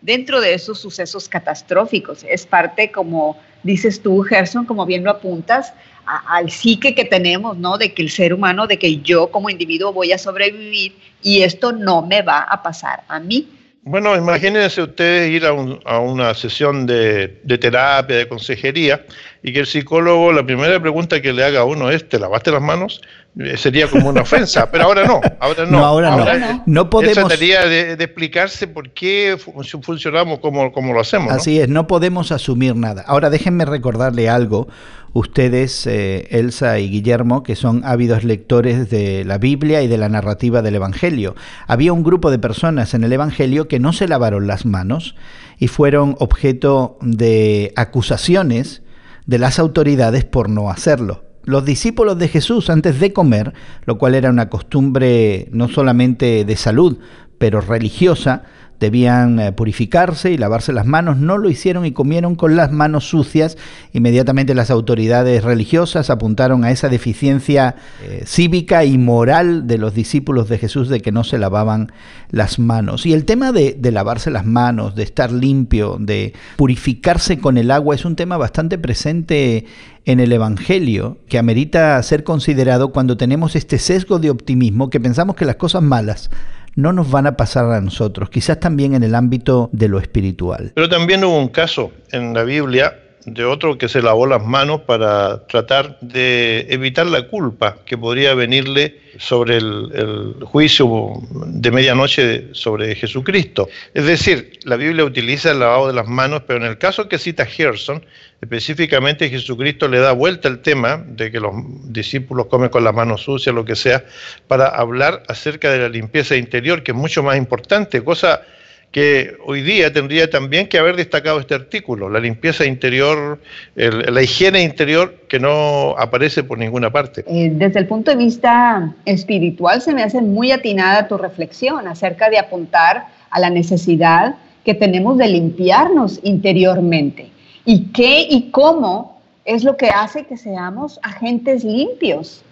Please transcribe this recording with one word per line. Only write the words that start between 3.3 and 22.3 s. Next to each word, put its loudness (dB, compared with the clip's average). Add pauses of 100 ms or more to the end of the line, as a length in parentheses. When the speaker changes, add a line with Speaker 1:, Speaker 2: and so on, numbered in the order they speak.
Speaker 1:
dices -2
tú, 2
Gerson, 0
como -4
bien -4
lo 2
apuntas, -4 (320)
a, -6
al -2
psique 0
que 0
tenemos, 0
¿no? -4
De -4
que -6
el -4
ser 0
humano, 0
de 0
que 0
yo 2
como -4
individuo -4
voy -2
a 2
sobrevivir -6 (260)
y 2
esto 0
no 0
me 0
va 0
a -4
pasar -10
a -10
mí. -6 (320)
Speaker 2:
Bueno, -2
imagínense 0
ustedes 0
ir 0
a 2
un, -8
a 0
una -2
sesión -2
de, 0
de 0
terapia, 0
de -2
consejería, -4 (360)
y -8
que 0
el -2
psicólogo, 2
la 2
primera 0
pregunta -2
que -2
le 0
haga 2
a 4
uno -2
es, -2
"¿Te -2
lavaste -2